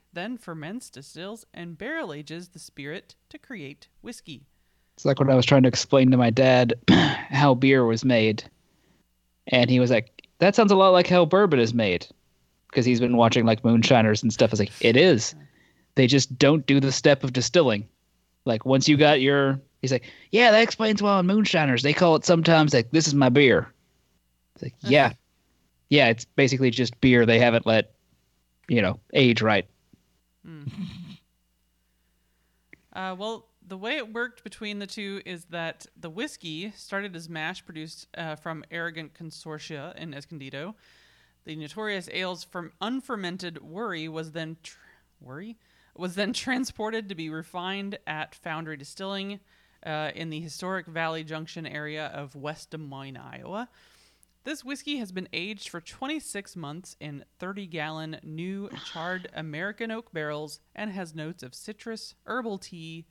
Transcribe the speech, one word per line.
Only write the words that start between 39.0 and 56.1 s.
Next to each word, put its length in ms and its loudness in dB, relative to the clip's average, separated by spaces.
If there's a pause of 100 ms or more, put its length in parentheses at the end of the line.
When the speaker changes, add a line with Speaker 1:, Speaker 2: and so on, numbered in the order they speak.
Speaker 1:
Consortia 800 -16
in 180 -14
Escondido. 600 -16 (720)
The 100 -14
notorious 560 -10
ale's 320 -8
ferm-, 380 -14
unfermented 800 -10
worry 480 -12
was 220 -12
then 320 -12
tr-, 160 -20 (420)
worry? 360 -18 (380)
Was 200 -10
then 180 -4
transported 760 -6
to 60 -12
be 140 -12
refined 800 -10
at 260 -12
Foundry 440 -12
Distilling, 640 -12 (460)
uh, 300 -8
in 160 -12
the 80 -10
historic 480 -10
Valley 360 -8
Junction 440 -14
area 400 -12
of 280 -14
West 360 -14
Des 60 -14
Moines, 400 -16
Iowa. 520 -14 (760)
This 200 -14
whiskey 360 -12
has 120 -12
been 220 -12
aged 340 -12
for 140 -14
twenty-six 760 -12